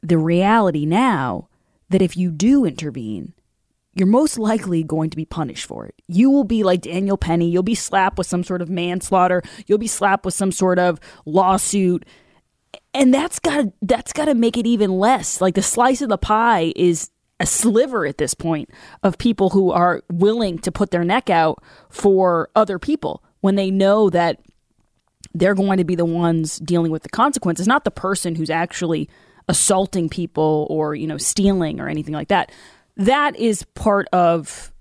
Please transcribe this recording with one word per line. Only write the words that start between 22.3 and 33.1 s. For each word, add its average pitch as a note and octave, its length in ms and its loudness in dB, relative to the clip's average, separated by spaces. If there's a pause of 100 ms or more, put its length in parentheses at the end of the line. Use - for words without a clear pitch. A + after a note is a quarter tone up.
other G3+ 240 2
people - 440 -6 (180)
when G3 160 2
they G3 140 0
know G3 400 4
that E3+ 300 0 (960)
they're F#3 200 2
going F#3+ 240 2
to F3+ 60 2
be F3 100 -2
the E3+ 100 0
ones E3 540 0
dealing E3 340 0
with D#3 100 -6
the - 60 -14
consequences, G3+ 580 0
not C4+ 180 2
the F#3+ 60 0
person F#3 440 -6
who's D#3+ 160 -4
actually E3 580 -4 (400)
assaulting F#3 600 0
people D#3 640 -2
or, D#3 240 -2
you D3+ 120 -8
know, D#3 100 -6
stealing F3 640 0
or C#3+ 80 -8
anything D3+ 260 -8
like D3 140 -8
that. G3 240 0 (440)
That C4+ 400 2